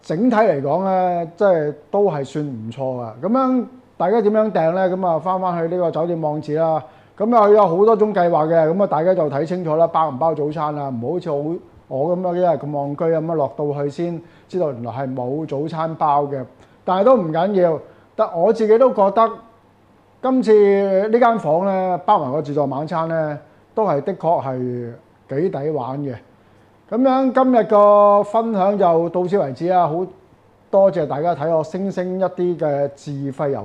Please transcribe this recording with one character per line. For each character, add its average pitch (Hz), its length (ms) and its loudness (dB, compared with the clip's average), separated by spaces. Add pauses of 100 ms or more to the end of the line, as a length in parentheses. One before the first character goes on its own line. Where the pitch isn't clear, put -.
整 202 280 0
體 226 60 2
嚟 180 260 2
講 156 220 0
呢， 180 500 0
即 214 100 -2
係 156 300 2 (160)
都 202 140 2
係 151 200 -2
算 151 220 -6
唔 113 240 -10
錯 117 100 -14
㗎。 123 320 -6 (100)
噉 175 60 -4
樣 254 360 0 (320)
大 175 120 0
家 226 120 2
點 208 120 2
樣 214 200 2
訂 165 200 0
呢？ 185 160 0
噉 185 180 -2
啊， 160 120 0
返 185 220 -4
返 175 180 -4
去 165 160 -4
呢 180 80 -2
個 165 80 0
酒 151 160 -4
店 170 140 -4
網 151 200 -4
址 147 140 -6
啦。 160 260 0 (380)
噉 226 160 0
啊， 214 140 6
佢 208 60 8
有 208 120 6
好 170 180 0
多 226 120 4
種 208 180 0
計 175 160 2
劃 156 160 2
嘅， 160 240 2
噉 190 140 0
啊， - 20 -2
大 156 160 0
家 185 120 2
就 160 140 0
睇 139 160 -2
清 180 200 -6
楚 156 100 -2
啦， 165 120 4
包 160 220 2
唔 135 100 -6
包 165 160 0
早 147 180 -4
餐 151 240 -6
啊？ 143 140 -6
唔 120 100 -8
好 127 140 -6
好 180 40 -4
似 170 120 -8
好， 143 60 -4 (520)
我 151 280 -2
噉 180 40 -6
樣 180 160 -4
一 180 40 -2
日 180 60 2
咁 147 240 0
戇 143 240 -6
居 170 100 -4
噉 165 280 -2
啊， - 20 -4
落 139 220 -2
到 147 160 -4
去 143 180 -4
先 170 320 -6 (240)
知 185 140 -6
道 156 100 -2
原 120 140 -10
來 117 80 -8
係 131 220 -6
冇 131 320 -6
早 147 200 -6
餐 160 300 -6
包 147 280 2
嘅。 135 200 -6 (400)
但 185 160 0
係 - 40 4
都 262 120 6
唔 165 160 -2
緊 180 280 0
要， 165 200 2 (340)
但 180 260 -2
我 208 120 4
自 220 140 0
己 220 120 6
都 254 140 4
覺 196 180 2
得 226 180 2 (920)
今 262 200 0
次 202 640 4
呢 226 100 2
間 233 180 4
房 160 280 0
呢， 190 400 -2
包 208 180 4
埋 131 80 -4
個 151 100 -2
自 143 140 -6
助 147 120 2
晚 135 200 -6
餐 165 220 -4
呢， 156 280 -4 (380)
都 220 100 0
係 143 200 0
的 196 100 -4
確 165 300 -2
係 123 480 -6 (480)
幾 180 100 0
抵 151 200 -6
玩 135 300 -6
嘅。 135 140 -8 (760)
噉 226 120 -2
樣 262 320 2
今 254 200 4
日 226 120 4
個 208 580 6
分 226 300 -2
享 202 260 0
就 170 300 2
到 180 180 -2
此 180 100 -2
為 143 160 0
止 165 160 -6
啦！ 180 200 2
好 175 180 -4 (640)
多 196 220 4
謝 170 120 -2
大 139 160 -4
家 170 140 0
睇 151 160 -4
我 156 140 2
星 190 260 -6
星 185 300 -4
一 - 20 0
啲 180 340 -2
嘅 143 380 -2
自 - 160 -14
費 139 380 -6
遊 117 160 -4